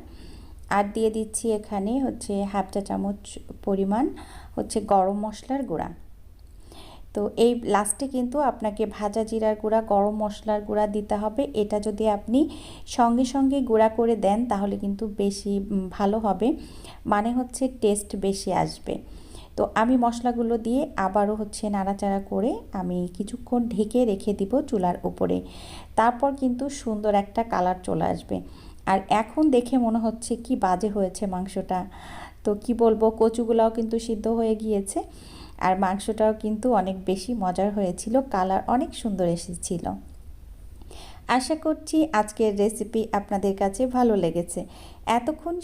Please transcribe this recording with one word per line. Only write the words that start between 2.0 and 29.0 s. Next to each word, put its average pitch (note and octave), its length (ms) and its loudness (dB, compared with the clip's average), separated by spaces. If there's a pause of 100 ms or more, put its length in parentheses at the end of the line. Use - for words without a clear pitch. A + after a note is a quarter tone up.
হচ্ছে G#3+ 280 -4 (200)
হাফ G3 220 0
চা G3+ 140 0
চামচ G3 320 -2 (460)
পরিমাণ G3+ 380 2 (520)
হচ্ছে - 220 -4 (140)
গরম G3 320 4
মশলার C4 460 -4
গুঁড়া। - 180 -4 (1300)
তো G#3 80 0 (220)
এই A#3+ 80 6 (220)
লাস্টে G#3 400 0
কিন্তু B3 220 -2 (140)
আপনাকে G#3+ 320 -4 (140)
ভাজা G#3 280 -2
জিরার A3 380 0
গুঁড়া, G#3+ 180 2 (120)
গরম G#3 300 4
মশলার G#3 460 -2
গুঁড়া G#3+ 180 2 (100)
দিতে G#3 260 -2
হবে। G#3+ 200 0 (200)
এটা G#3 240 0
যদি G#3+ 180 0 (120)
আপনি A3 240 2 (560)
সঙ্গে A#3+ 280 6 (100)
সঙ্গে C4+ 240 4 (100)
গুঁড়া A3 200 6 (100)
করে A#3 180 4
দেন, G3 220 4 (120)
তাহলে G3+ 240 0 (100)
কিন্তু G3 200 -2 (180)
বেশি, G3+ 300 0 (200)
উম, F#3+ 120 0 (120)
ভালো G3+ 200 2 (100)
হবে, G3 220 2 (640)
মানে G#3+ 260 2
হচ্ছে B3+ 260 -2 (180)
টেস্ট G#3 340 2
বেশি G3 340 -2 (120)
আসবে। - 320 -4 (600)
তো - 80 0 (180)
আমি A#3+ 140 4 (100)
মশলাগুলো A#3 500 0 (120)
দিয়ে B3+ 160 2 (240)
আবারও G3+ 340 2
হচ্ছে G#3 240 -6 (120)
নাড়াচাড়া G3 440 0 (100)
করে G3+ 200 2 (300)
আমি F3+ 180 -2 (180)
কিছুক্ষণ A#3+ 520 -2
ঢেকে A3 360 0
রেখে G3+ 360 0
দিব G3 120 0 (160)
চুলার F#3 280 2 (120)
উপরে, F3+ 280 0 (580)
তারপর A#3+ 360 4 (100)
কিন্তু B3 240 0 (180)
সুন্দর G#3+ 300 0 (100)
একটা A3+ 200 -2 (100)
কালার F#3 340 2
চলে E3+ 260 0
আসবে। - 240 -4 (500)
আর F#3+ 120 4 (220)